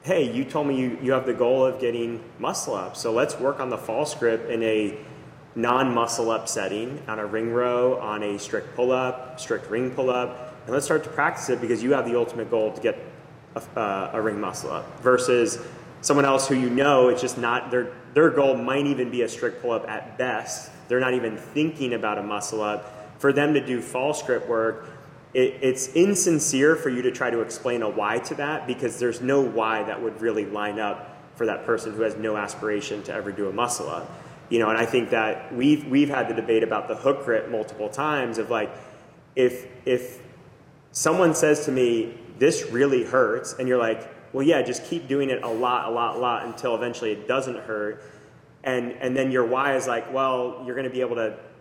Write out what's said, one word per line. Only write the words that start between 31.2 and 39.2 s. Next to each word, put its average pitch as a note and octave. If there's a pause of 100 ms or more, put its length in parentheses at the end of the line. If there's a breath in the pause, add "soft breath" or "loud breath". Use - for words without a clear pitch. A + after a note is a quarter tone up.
for A#2
that G#2
person A2+
who G#2
has A2
no G#2+
aspiration G#2
to -
ever G2+
do G2+
a -
muscle G#2+
up. E2+ (380 loud breath)
You A#2
know, A2
and A2
I A#2
think A#2+
that A2
we've, C#3+
we've C#3
had C3+
the A2+
debate A2
about G#2+
the A2
hook C3+
grip A2+
multiple G#2+
times C#3
of, A2
like, A2 (640 loud breath)